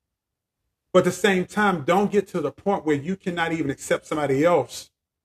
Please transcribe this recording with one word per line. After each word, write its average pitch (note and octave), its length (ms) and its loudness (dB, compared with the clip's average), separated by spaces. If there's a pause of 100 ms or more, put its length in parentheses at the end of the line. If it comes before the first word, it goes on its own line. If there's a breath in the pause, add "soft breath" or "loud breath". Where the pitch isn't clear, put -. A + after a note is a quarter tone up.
(920)
But F#3 80 6
at F3 60 4
the F3+ 60 2
same F#3+ 320 0
time, F#3+ 400 -2
don't F#3+ 260 2
get G3 180 0
to F3+ 120 -4
the C#3+ 100 -2
point F#3+ 340 -4
where D3+ 120 2
you D#3 200 -6
cannot E3+ 360 -4
even D3+ 180 -2
accept - 360 -4
somebody C#3+ 380 0
else E3 460 0 (340)